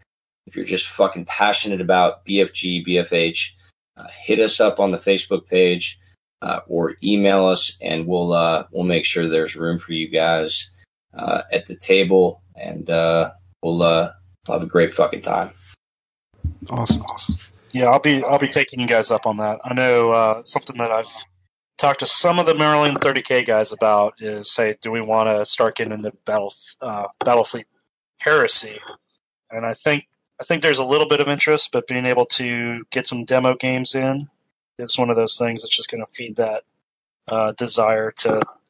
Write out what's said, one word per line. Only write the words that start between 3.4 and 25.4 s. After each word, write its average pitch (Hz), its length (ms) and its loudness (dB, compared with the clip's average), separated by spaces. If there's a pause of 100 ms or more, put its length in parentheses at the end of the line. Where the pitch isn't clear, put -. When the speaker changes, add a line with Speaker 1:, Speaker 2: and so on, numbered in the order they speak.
Speaker 1:
uh, - 120 -20
hit - 300 -2
us 110 200 2
up 107 220 2
on 98 100 2
the 90 60 -2
Facebook 95 520 -2
page, 90 500 0 (420)
uh, - 260 -6
or 82 360 -2
email 98 420 4
us, 92 380 0
and 82 240 -4
we'll, 87 260 0
uh, 82 380 2
we'll 90 140 -4
make 85 200 0
sure 85 240 -2
there's 80 280 -2
room 85 220 -4
for 85 140 -12
you 80 160 -4
guys, 80 640 -2 (420)
uh, - 300 -4 (100)
at - 140 -4
the 90 100 -14
table, 92 640 2 (120)
and, 82 340 -12
uh, 82 440 0 (300)
we'll, 85 200 -2
uh, 85 300 2 (340)
we'll - 120 -2
have 85 80 -6
a - 40 -14
great 85 220 2
fucking - 300 -2
time. - 280 -4 (1200)
Speaker 2:
Awesome. 113 320 -2
Awesome. - 320 -8 (380)
Speaker 3:
Yeah, 127 140 2
I'll 131 140 6
be, 143 220 2
I'll 139 160 2
be 139 100 0
taking 135 300 -2
you 123 80 -4
guys 113 240 2
up 110 160 0
on 107 120 0
that. 107 260 -2
I 127 100 -6
know, 120 380 4
uh, 113 300 4
something - 360 -6
that 117 140 -2
I've 110 200 -2 (640)
talked 143 240 2
to 127 60 -6
some 175 320 2
of 170 80 2
the 165 80 6
Maryland 151 460 2
thirty 135 220 0
K 123 220 2
guys 110 280 2
about 104 480 2
is, 107 360 -4
hey, 107 240 0
do 113 100 -8
we 113 100 -4
wanna 110 440 2